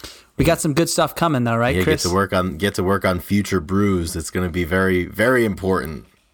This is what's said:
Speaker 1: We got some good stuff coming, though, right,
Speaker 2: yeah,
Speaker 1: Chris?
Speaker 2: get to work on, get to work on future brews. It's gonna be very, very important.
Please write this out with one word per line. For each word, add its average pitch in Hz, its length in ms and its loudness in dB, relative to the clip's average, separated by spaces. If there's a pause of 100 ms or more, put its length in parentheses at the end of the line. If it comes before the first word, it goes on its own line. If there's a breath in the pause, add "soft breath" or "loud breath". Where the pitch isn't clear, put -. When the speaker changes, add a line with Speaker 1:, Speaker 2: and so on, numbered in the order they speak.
(360 loud breath)
Speaker 1:
We 135 80 2
got 160 160 2
some 151 140 -2
good 165 140 0
stuff 160 280 0
coming, 151 280 0
though, 117 120 0
right, 120 180 2
Speaker 2:
yeah, 92 80 2
Speaker 1:
Chris? - 220 0
Speaker 2:
get 90 60 0
to 87 40 -2
work 98 180 0
on, 90 240 0
get 98 180 -2
to 98 100 0
work 95 200 0
on 92 140 2
future 98 420 0
brews. 92 540 0
It's 82 160 -8
gonna 92 180 -2
be 87 160 -2
very, 92 420 2
very 120 380 2
important. 90 600 -2 (300)